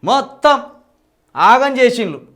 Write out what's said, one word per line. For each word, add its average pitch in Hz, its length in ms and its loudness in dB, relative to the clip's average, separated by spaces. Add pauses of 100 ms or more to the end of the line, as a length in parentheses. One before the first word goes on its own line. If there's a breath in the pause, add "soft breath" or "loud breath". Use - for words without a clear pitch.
మొత్తం 269 540 -2 (760)
ఆగం 254 420 2
చేసిండ్లు 240 420 -2 (160)